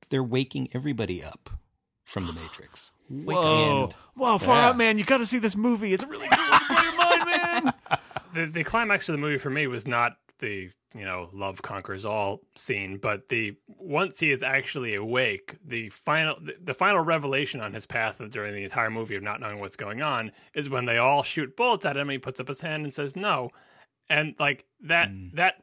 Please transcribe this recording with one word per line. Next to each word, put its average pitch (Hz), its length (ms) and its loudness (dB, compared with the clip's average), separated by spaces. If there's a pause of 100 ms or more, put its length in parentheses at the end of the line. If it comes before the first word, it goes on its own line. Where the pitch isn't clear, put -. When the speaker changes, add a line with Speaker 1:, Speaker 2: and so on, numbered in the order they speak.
(100)
Speaker 1:
they're 135 120 0
waking 127 520 -2
everybody 113 500 -4
up - 240 -16 (560)
from 92 220 -6
the 85 80 -8
Matrix. - 560 -16 (100)
Speaker 2:
<sighs> - 80 -20
Whoa. 156 800 4
Speaker 1:
And - 80 -8 (220)
Speaker 2:
Wow, 240 200 4
far 247 200 6
Speaker 1:
Yeah. 247 120 8
Speaker 2:
out, 240 80 6
man. 226 220 4
You 202 60 0
gotta 254 220 4
see 247 120 4
this 208 180 2
movie. 214 380 2
It's 185 100 0
a - 20 -8
really - 220 -8
good 330 100 8
one. - 300 6
Blow - 140 4
your 330 140 0
mind, 349 280 4 (400)
man. - 140 2
Speaker 1:
<laughs> - 40 -20 (500)
Speaker 3:
The, 165 140 -2
the 160 160 -4
climax 214 460 0
of 165 60 0
the 147 40 -2
movie 147 200 0
for 139 120 -4
me 147 160 0
was 120 220 -6
not 120 240 2 (260)
the, 98 320 -8 (240)
you 107 100 -14
know, 90 280 -8
love 98 300 -6
conquers 98 420 -10
all 104 380 -2 (120)
scene, 98 440 -6
but 104 300 -4
the, 113 280 -2 (100)
once 165 540 -4
he 156 100 2
is 135 140 0
actually 131 500 -2
awake, 110 600 -2 (100)
the 117 220 -8
final, 156 520 0
the, 151 220 -12
the 180 120 -6
final 190 260 4
revelation 143 600 -2
on 104 120 -8
his 107 140 -12
path 110 340 -4 (100)
during 104 240 -6
the 101 80 -8
entire 110 260 -2
movie 110 280 -6
of 98 80 -8
not 107 160 -6
knowing 104 180 -10
what's 98 160 -10
going 107 260 -8
on 123 300 -2 (240)
is 143 160 -4
when 127 140 -2
they 117 140 2
all 139 260 4
shoot 139 320 -6
bullets 240 280 2
at 143 120 0
him 143 60 -2
and 143 100 -4
he 135 60 -4
puts 131 200 -10
up 127 80 -8
his 135 140 -10
hand 156 240 -6
and 143 100 -8
says 143 220 -6
no. 175 340 -2 (580)
And, 151 300 0
like, 143 260 0 (180)
that, 170 260 2
Speaker 1:
Mm. 92 260 -12
Speaker 3:
that, 175 280 2